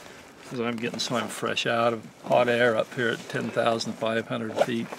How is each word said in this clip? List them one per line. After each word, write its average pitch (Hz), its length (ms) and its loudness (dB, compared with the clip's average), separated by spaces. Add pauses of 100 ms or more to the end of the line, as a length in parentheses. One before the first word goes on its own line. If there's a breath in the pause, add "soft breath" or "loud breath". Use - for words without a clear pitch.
(520 loud breath)
cause 131 80 -4
I'm 117 160 0
getting 113 220 -4
some 110 300 -2
fresh 113 360 -2
out 117 300 2
of 110 120 -8 (200)
hot 123 200 6
air 120 300 4
up - 180 0
here 123 140 0
at - 220 -2
ten 120 180 -4
thousand 117 460 0
five 113 340 0
hundred 113 300 -6
feet. 117 280 0 (120)